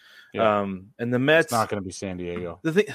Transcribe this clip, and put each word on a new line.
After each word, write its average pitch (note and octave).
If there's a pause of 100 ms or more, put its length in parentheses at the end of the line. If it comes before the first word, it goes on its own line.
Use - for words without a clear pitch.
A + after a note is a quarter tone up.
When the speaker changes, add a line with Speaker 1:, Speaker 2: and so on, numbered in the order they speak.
(340)
Speaker 1:
Yeah. G#2
Speaker 2:
Um, G2
and A#2+
the B2
Mets D#3
Speaker 1:
It's -
not A2
gonna G#2
be F#2
San F#2
Diego. F2
Speaker 2:
The D#3+
thing, G3+ (100)